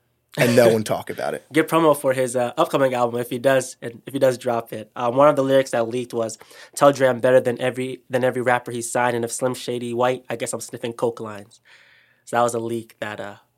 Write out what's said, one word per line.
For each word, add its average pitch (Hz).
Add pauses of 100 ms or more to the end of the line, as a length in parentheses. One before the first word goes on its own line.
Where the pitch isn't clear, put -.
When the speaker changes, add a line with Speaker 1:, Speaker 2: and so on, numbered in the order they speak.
(360)
Speaker 1:
and 120
no 120
one 110
talk 90
about 76
it. -
Speaker 2:
<laughs> 131
Good 156
promo 160
for 135
his, 127
uh, 120
upcoming 139
album 120
if 123
he 127
does, 131
if 120 (120)
he 135
does 131
drop 117
it. 110
Uh, 120
one 135
of 147
the 135
lyrics 135
that 117
leaked 120
was, 113 (360)
"Tell 143
Dre 131
I'm 120
better 127
than 127
every, 127
than 123
every 127
rapper 123
he's 117
signed, 123
and 117
if 117
Slim 127
Shady 120
white, 123
I 120
guess 123
I'm 117
sniffing 120
coke 117
lines." 104 (640)
So -
that 120
was 120
a 117
leak 113
that, 107
uh, 101 (220)